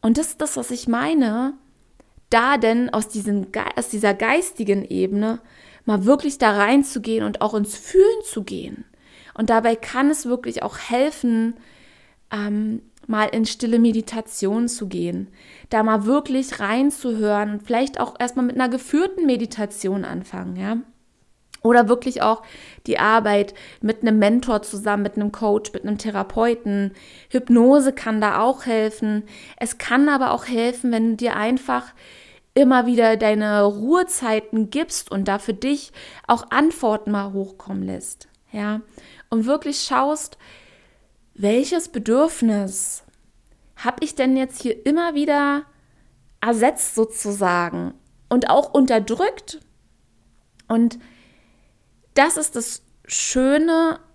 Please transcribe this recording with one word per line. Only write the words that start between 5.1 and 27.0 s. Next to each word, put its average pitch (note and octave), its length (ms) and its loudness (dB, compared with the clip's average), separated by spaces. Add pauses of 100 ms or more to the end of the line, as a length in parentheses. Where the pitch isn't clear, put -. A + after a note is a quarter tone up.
mal G#3 180 0
wirklich C#4 340 2
da A3 140 4
reinzugehen A3 720 2
und G#3 160 -6
auch G#3+ 140 -2
ins G#3 240 -4
Fühlen G#4 480 4
zu - 180 -8
gehen. - 400 -12 (500)
Und A3 160 -2
dabei A3+ 280 2
kann C4+ 320 0
es D4 160 -2
wirklich B3 360 -4
auch - 160 -8
helfen, A#3 760 0 (760)
ähm, G#3+ 520 -4 (260)
mal G#3+ 200 0
in A3 180 0
stille A#3 340 0
Meditation A3 880 0
zu G#3+ 220 -8
gehen, F3 400 -6 (400)
da A3 140 2
mal A3 220 2
wirklich C4+ 540 0
reinzuhören G#3+ 960 0
und G#3 100 -10
vielleicht B3+ 380 -2
auch - 180 -6
erstmal B3 260 -2
mit B3 100 -2
einer B3+ 120 0
geführten E4 580 -2
Meditation G#3 800 -2
anfangen, F#3 540 -10
ja. G3+ 200 -4 (840)
Oder A#3 240 8
wirklich B3 340 0
auch A3 220 0 (420)
die - 140 -2
Arbeit G#3 540 2 (280)
mit G#3+ 200 -2
einem G#3+ 180 4
Mentor A3 440 2
zusammen, G#3 400 -4
mit G3+ 120 -4
einem G#3 160 -2
Coach, G#3 400 -2
mit - 120 -12
einem G#3+ 140 -4
Therapeuten. G#3 960 -2 (380)